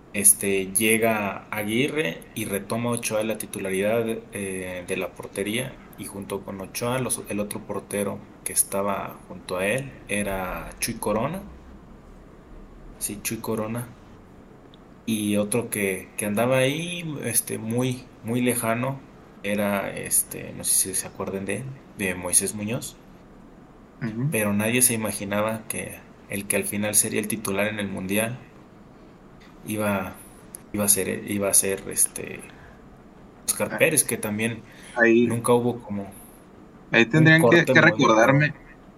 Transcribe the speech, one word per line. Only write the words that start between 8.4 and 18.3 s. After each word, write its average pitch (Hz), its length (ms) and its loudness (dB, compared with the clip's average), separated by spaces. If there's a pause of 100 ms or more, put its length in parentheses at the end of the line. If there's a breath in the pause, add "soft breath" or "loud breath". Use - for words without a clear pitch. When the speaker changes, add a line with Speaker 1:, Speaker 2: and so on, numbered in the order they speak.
Speaker 1:
que - 100 -8
estaba 98 640 -2 (120)
junto 92 300 -8
a 92 80 0
él 131 260 -2 (160)
era 95 640 -4 (100)
Chuy - 160 -4
Corona. 139 460 -2 (1600)
Sí, 104 240 -6
Chuy 113 140 -4
Corona. 110 500 -4 (1160)
Y 107 320 0
otro 104 320 0
que, 95 480 -2
que 107 80 -2
andaba 117 340 2
ahí, 160 560 -2 (100)
este, 113 320 -2
muy, 123 480 -2 (180)
muy 120 180 0